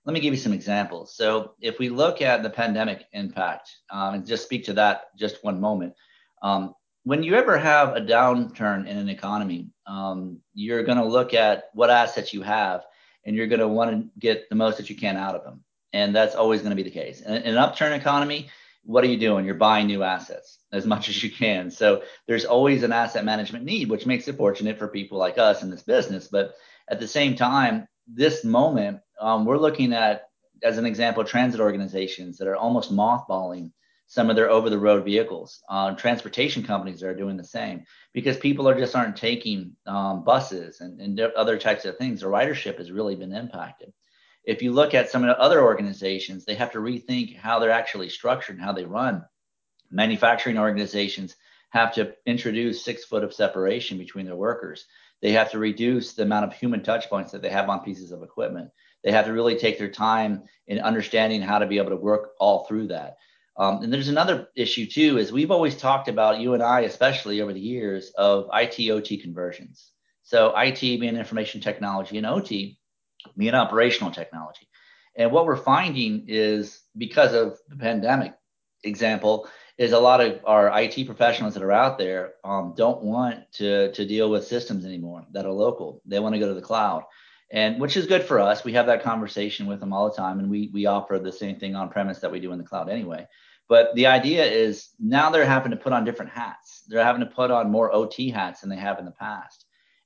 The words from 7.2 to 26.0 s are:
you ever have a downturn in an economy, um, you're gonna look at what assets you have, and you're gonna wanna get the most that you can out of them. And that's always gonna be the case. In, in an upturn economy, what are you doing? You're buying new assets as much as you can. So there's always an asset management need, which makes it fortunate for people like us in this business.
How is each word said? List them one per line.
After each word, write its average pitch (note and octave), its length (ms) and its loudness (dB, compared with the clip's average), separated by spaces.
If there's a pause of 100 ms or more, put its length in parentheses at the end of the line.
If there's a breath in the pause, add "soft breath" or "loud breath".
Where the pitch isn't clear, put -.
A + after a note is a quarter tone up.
you F3 100 2
ever D#3 240 4
have D3 380 4
a A#2 40 -2
downturn A2+ 840 2
in G2+ 120 -8
an G2+ 100 -4
economy, F#2+ 640 -6 (140)
um, F#2+ 540 -8 (160)
you're A2+ 300 -4
gonna B2 200 2
look B2 300 2
at G#2+ 380 2
what A#2 180 4
assets A#2 420 2
you G2 100 -8
have, G2+ 420 -2 (400 soft breath)
and G#2+ 100 -4
you're A2 140 -2
gonna A2 180 4
wanna A2 380 0 (120)
get A2 320 -2
the G#2+ 60 -4
most A2 220 2
that G#2 120 -12
you G#2 60 -12
can G2 220 -4
out F#2+ 180 -6
of F2 80 -8
them. - 220 -20 (280)
And G2+ 220 0
that's G#2+ 220 4
always A2 260 2
gonna G2+ 140 -2
be F#2+ 80 -4
the - 60 -10
case. - 320 -12
In, G#2+ 120 -6
in A#2 200 -2
an A#2+ 40 4
upturn D3+ 340 2
economy, C#3+ 560 -2 (360 loud breath)
what A#2+ 180 4
are B2+ 60 4
you A#2+ 100 0
doing? G#2 260 2
You're F#2 120 -4
buying G#2+ 320 4
new G2 160 -2
assets - 540 -6 (120)
as G2+ 160 -4
much G#2+ 220 0
as - 120 -4
you A2+ 100 -4
can. F#2+ 380 -2
So G2+ 360 2 (240 loud breath)
there's A#2 160 0
always B2+ 400 4
an A2+ 80 0
asset A2+ 320 0
management G#2+ 400 -4
need, D#3+ 260 -4
which G#2+ 160 -2
makes B2+ 220 0
it C#3 80 -6
fortunate G#2+ 420 0
for G#2+ 80 -6
people G2 320 -8
like F#2 180 0
us G#2+ 280 4
in F#2 60 -8
this F2 120 -14
business. G2+ 460 0